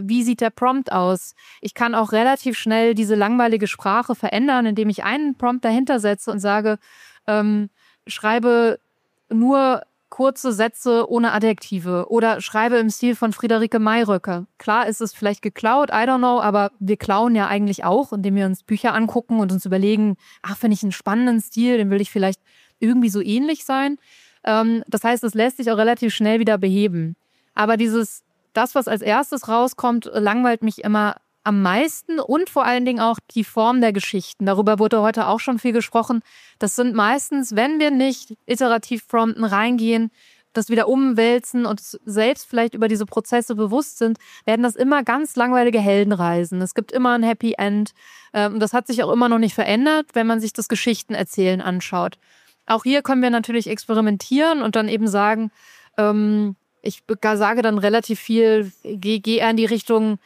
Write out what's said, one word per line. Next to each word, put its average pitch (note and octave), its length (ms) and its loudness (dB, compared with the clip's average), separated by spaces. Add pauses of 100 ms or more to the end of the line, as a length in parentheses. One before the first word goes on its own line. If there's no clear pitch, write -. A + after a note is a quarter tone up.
Wie A3+ 220 0
sieht A#3+ 180 0
der A#3 80 2
Prompt B3+ 420 -2
aus? F#3 440 -2 (260)
Ich - 140 -10
kann A#3 180 -2
auch A3 180 0
relativ A#3+ 460 0
schnell A3+ 380 2
diese G#3+ 180 0
langweilige A3 540 2
Sprache A3 480 -2
verändern, B3 500 0
indem G#3+ 240 0
ich G3 140 -4
einen C#4 320 -2
Prompt B3 280 -2
dahinter B3 360 0
setze G#3 320 -2
und G#3 80 -6
sage, G#3 400 0 (480)
ähm, G#3 420 0 (380)
"Schreibe A#3 720 0 (500)
nur B3+ 540 2 (260)
kurze C4 420 -2
Sätze A#3 560 0
ohne A#3 240 0
Adjektive" F#3 800 -2
oder A3+ 320 2
"Schreibe A#3 360 0
im A3+ 120 0
Stil A#3+ 260 -2
von A3 180 -2
Friederike A3+ 440 0
Mayröcker". G#3 680 0 (100)
Klar - 300 0
ist A3+ 120 -4
es A3+ 140 -6
vielleicht G#3 300 -4
geklaut, A#3 480 0
I A3 160 0
don't C4 100 2
know, B3 240 2
aber G3+ 380 0
wir G3+ 180 -2
klauen A3+ 380 2
ja G3+ 120 2
eigentlich G3+ 360 -2
auch, A3 300 0
indem G3 200 -2
wir G3 140 0
uns F#3 160 -4
Bücher A3 320 -2
angucken A3+ 440 -2
und F#3+ 120 0
uns F#3 140 -2
überlegen, G3+ 520 0 (240)
"Ach, G3 160 -12
finde A3+ 160 0
ich F#3+ 80 -2
einen G3+ 100 -2
spannenden A3+ 480 0
Stil, A#3+ 380 0
den G3+ 140 0
will G3 100 2
ich G3+ 80 -4
vielleicht G3 320 -2 (380)
irgendwie A#3 300 2
so G3+ 120 -2
ähnlich C4+ 440 -2
sein." C#4 320 -2 (460)
Ähm, A3+ 440 0
das - 160 -4
heißt, A#3 200 0
es A3+ 100 -4
lässt A3+ 240 0
sich A#3 140 -2
auch G#3+ 60 0
relativ A3+ 360 2
schnell A3 260 2
wieder A3 180 2
beheben. F#3+ 580 0 (400)
Aber G#3+ 220 2
dieses, A3+ 460 -2 (280)
das, B3+ 240 -2
was C4 120 0
als G#3+ 140 -2
erstes A#3+ 460 -2
rauskommt, A#3+ 640 -2
langweilt A#3 500 0
mich A3 200 -4
immer G#3 320 0 (300)
am G3+ 160 2
meisten B3+ 580 -2
und D#4 300 -2
vor C4+ 160 0
allen B3 180 0
Dingen B3 160 -2
auch A3+ 200 0 (120)
die A3+ 120 -2
Form A#3 360 0
der A3+ 140 4
Geschichten. G3 520 -6
Darüber G3 340 2
wurde G#3+ 220 2
heute A3 260 0
auch A3 120 2
schon A#3+ 200 -2
viel B3 120 -2
gesprochen. A3+ 500 0 (380)
Das G3+ 160 -2
sind B3 180 0
meistens, A#3 640 0
wenn C#4 240 0
wir D4 120 2
nicht C4 440 0 (100)
iterativ A#3 600 -2
prompten, A3+ 360 0
reingehen, A3+ 680 0 (420)
das A3 160 -2
wieder A3 180 2
umwälzen A#3+ 800 2
und G#3 160 -4
s-, - 240 -18
selbst A3 420 -2
vielleicht A#3 260 0
über A3 140 0
diese G#3+ 180 0
Prozesse A#3 500 -2
bewusst A3 420 -2
sind, A3+ 220 0 (260)
werden A3+ 180 2
das A#3+ 120 0
immer C4+ 280 2
ganz C4 320 -2
langweilige A#3+ 440 4
Heldenreisen. F#3 840 2
Es F#3 140 -4
gibt - 160 -4
immer B3 220 2
ein A#3+ 100 0
Happy A3+ 340 0
End. G#3 340 -2 (420)
Ähm, G#3 260 -2
das G#3 140 0
hat B3 140 -2
sich A#3+ 160 -2
auch - 80 -2
immer A#3+ 180 2
noch A#3 100 2
nicht A3+ 140 2
verändert, C#4+ 600 0
wenn A3+ 140 0
man A3+ 120 0
sich A3 140 -6
das - 160 -6
Geschichtenerzählen G3 920 -2
anschaut. F3+ 580 -4 (480)
Auch A3+ 180 0
hier C#4 180 2
können C4+ 200 0
wir B3 80 2
natürlich A#3 380 -2
experimentieren A3+ 920 0
und A3 140 -2
dann A3 120 0
eben G#3+ 200 0
sagen, G#3 440 0 (460)
ähm, G#3 580 2 (260)
ich - 220 -8
be-, G#3+ 180 -4
sage G#3+ 400 0
dann G#3+ 160 2
relativ G#3 420 0
viel, A3 520 2 (120)
geh, G#3 360 -4
geh A3 180 0
eher A3 120 2
in A3+ 80 2
die A3 80 2
Richtung A3 600 0